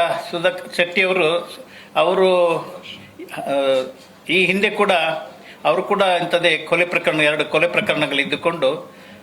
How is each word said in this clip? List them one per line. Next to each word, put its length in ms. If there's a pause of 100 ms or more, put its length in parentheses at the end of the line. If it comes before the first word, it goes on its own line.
(300)
ಸುಧಾಕರ್ 440
ಶೆಟ್ಟಿ 280
ಅವರು, 480 (460)
ಅವರು, 600 (800)
ಆ, 160 (760)
ಈ 160
ಹಿಂದೆ 260
ಕೂಡ 220 (720)
ಅವರು 180
ಕೂಡ 200
ಇಂಥದ್ದೇ 560
ಕೊಲೆ 280
ಪ್ರಕರಣ, 340
ಎರಡು 240
ಕೊಲೆ 240
ಪ್ರಕರಣಗಳಿದ್ದುಕೊಂಡು, 1300 (200)